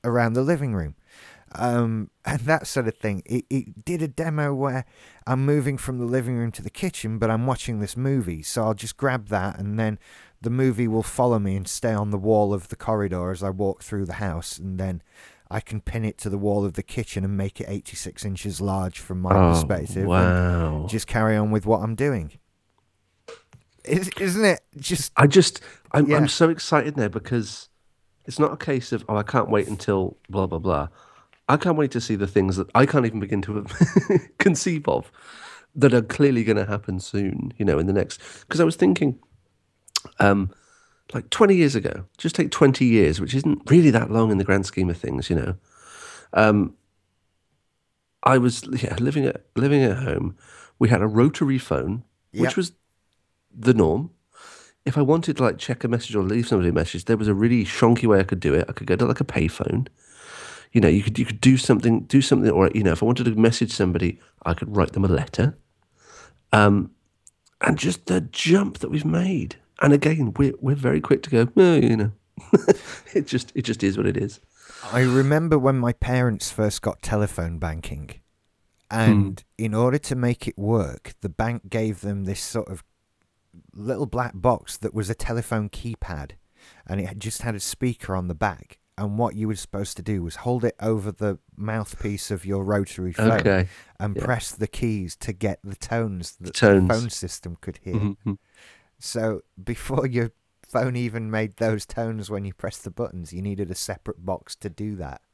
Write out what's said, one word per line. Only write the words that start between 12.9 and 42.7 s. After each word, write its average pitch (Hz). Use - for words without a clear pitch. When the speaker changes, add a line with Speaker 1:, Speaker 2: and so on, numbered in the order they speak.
Speaker 1:
as 92
I 98
walk 95
through 98
the 87
house, 85
and 92
then 92
I 107
can 110
pin 113
it 107
to -
the 98
wall 101
of 87
the 101
kitchen -
and 98
make 98
it -
eighty-six -
inches 95
large 95
from 92
my 92
Speaker 2:
Oh, 87
Speaker 1:
perspective. 85
Speaker 2:
wow. 90
Speaker 1:
And 87
just 110
carry 110
on 107
with 107
what 107
I'm 110
doing. 113
Is, 180
isn't 196
it 190
just -
Speaker 2:
I 139
just, -
I'm, 147
Speaker 1:
Yeah. 147
Speaker 2:
I'm 151
so 165
excited 147
now 107
because 110
it's 139
not 147
a 156
case 131
of, 113
"Oh, 107
I 104
can't 107
wait 104
until 98
blah, 95
blah, 85
blah." 78
I 143
can't 160
wait 143
to 117
see 110
the 98
things 95
that 92
I 127
can't 139
even 110
begin 101
to 104
<laughs> -
conceive 165
of -
that 135
are 117
clearly 123
gonna 101
happen 101
soon, -
you 107
know, 78
in 85
the 98
next, -
'cause 160
I 170
was 160
thinking, 175
um, 98
like, -
twenty 196
years 147
ago, 92
just -
take 160
twenty 135